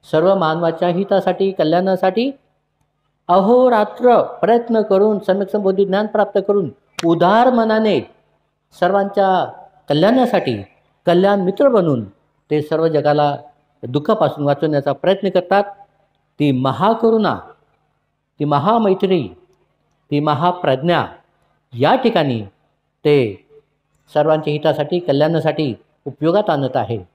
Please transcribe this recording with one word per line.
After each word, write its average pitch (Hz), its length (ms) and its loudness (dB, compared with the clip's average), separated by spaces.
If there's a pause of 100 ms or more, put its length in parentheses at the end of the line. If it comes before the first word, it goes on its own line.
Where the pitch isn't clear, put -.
(100)
सर्व 170 240 2
मानवाच्या 170 540 -2
हितासाठी, 190 640 -2
कल्याणासाठी 185 760 0 (960)
अहोरात्र 226 920 2
प्रयत्न 226 600 0
करून, 202 360 2
सम्यक 196 320 -2
संबोधी 196 340 0
ज्ञान 196 220 -2
प्राप्त 208 320 0 (100)
करून, 196 220 0 (360)
उदार 185 440 4
मनाने 220 500 0 (800)
सर्वांच्या 190 640 0 (440)
कल्याणासाठी 185 760 0 (440)
कल्याण 190 340 2
मित्र 185 280 0
बनून 160 360 0 (460)
ते 151 120 0
सर्व 160 260 -2
जगाला 147 480 0 (520)
दुःखापासून 147 560 -2
वाचवण्याचा 143 480 -2
प्रयत्न 190 360 -2
करतात. 185 360 0 (760)
ती 147 120 2
महाकरुणा, 190 840 0 (1000)
ती 151 40 -2
महामैत्री, 185 840 0 (840)
ती 147 100 0
महाप्रज्ञा 151 840 0 (680)
या 139 220 2
ठिकाणी 156 480 0 (640)
ते 131 420 0 (680)
सर्वांच्या 151 380 0
हितासाठी, 151 460 -2
कल्याणासाठी 151 760 -2 (320)
उपयोगात 170 440 -2
आणत 139 260 -2
आहे. 107 280 -4 (100)